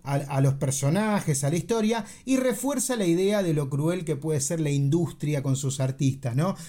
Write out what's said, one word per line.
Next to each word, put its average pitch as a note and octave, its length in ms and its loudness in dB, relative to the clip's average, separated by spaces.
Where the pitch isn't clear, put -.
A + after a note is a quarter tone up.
a, C#3+ 100 -4
a C#3 260 -2
los C3+ 140 4
personajes, D3+ 880 0
a C#3+ 80 0
la E3+ 60 0
historia, A3 480 0
y C4 120 2
refuerza B3+ 580 0
la G#3 120 0
idea F#3+ 360 4
de E3+ 100 2
lo D3 160 0
cruel D#3+ 360 0
que D#3 100 -2
puede D3+ 260 -2
ser E3 200 -2
la D3 100 0
industria C#3+ 720 0
con C3+ 140 0
sus C3+ 240 -4
artistas, C3 560 0
¿no? F3+ 180 0